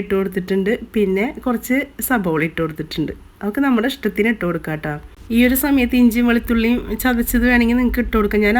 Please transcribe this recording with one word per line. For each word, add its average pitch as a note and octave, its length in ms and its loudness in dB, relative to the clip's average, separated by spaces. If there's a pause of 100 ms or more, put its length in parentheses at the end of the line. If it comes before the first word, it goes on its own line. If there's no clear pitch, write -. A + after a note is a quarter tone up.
ഇട്ട് G#3 160 -8
കൊടുത്തിട്ടുണ്ട്, F#3+ 520 -2 (240)
പിന്നെ G3 320 0 (200)
കുറച്ച് B3 300 -2 (320)
സബോള F3+ 400 0
ഇട്ട് D#3 140 -8
കൊടുത്തിട്ടുണ്ട്. D#3 500 -4 (280)
അതൊക്കെ G#3 260 -2
നമ്മുടെ B3 260 2
ഇഷ്ടത്തിന് G#3+ 420 0
ഇട്ട് A3 100 -6
കൊടുക്കാം E3 340 -4
കേട്ടോ. D3+ 160 -6 (420)
ഈ A#3 120 6
ഒരു C4 160 2
സമയത്ത് C4 380 2
ഇഞ്ചിയും A#3+ 280 4
വെളുത്തുള്ളിയും A#3 500 0 (220)
ചതച്ചത് A#3+ 480 0
വേണമെങ്കിൽ A#3+ 300 4
നിങ്ങൾക്ക് B3 260 0
ഇട്ട് - 120 -2
കൊടുക്കാം. G#3 280 2
ഞാൻ A3 140 2